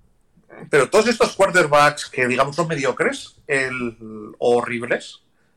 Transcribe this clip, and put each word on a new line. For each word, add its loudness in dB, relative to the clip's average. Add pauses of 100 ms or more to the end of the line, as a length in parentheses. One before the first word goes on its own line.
(680)
pero 2
todos 4
estos 0
quarterbacks 2
que, -2
digamos, -2
son -2
mediocres, -4 (100)
el, -4 (420)
o 2
horribles, -6 (360)